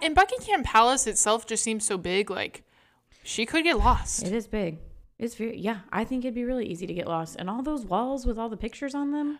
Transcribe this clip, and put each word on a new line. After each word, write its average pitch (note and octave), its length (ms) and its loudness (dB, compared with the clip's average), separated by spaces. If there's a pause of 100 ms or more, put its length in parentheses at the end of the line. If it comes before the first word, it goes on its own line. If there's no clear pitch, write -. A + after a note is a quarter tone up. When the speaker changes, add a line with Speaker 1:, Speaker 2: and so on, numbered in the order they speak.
Speaker 1:
and D#4+ 120 2
Buckingham G4 480 4
Palace A#3+ 440 6
itself A3 400 2
just A3 180 -2
seems A3 220 -2
so G3+ 100 0
big, F3+ 340 0
like, - 340 -6 (580)
she - 240 -2
could D#4 180 2
get E4+ 140 4
lost. - 480 2
Speaker 2:
It F#3 80 -2
is A3 120 -2
big. F3 340 -2 (360)
It's A#3 200 -6
very, A3+ 240 -6
yeah, G#3 180 -2 (140)
I G#3 100 0
think B3+ 220 -2
it'd B3+ 100 -2
be A#3+ 80 -2
really B3 240 -2
easy E3+ 220 -6
to E3+ 40 -6
get E3 140 -4
lost. E3 320 -4
And F3+ 100 -4
all A#3 140 -4
those C4+ 240 -4
walls B3 400 0
with A#3 100 0
all A3+ 120 -4
the A3 80 -8
pictures C4 400 -6
on C#4+ 160 0
them. D4 280 -2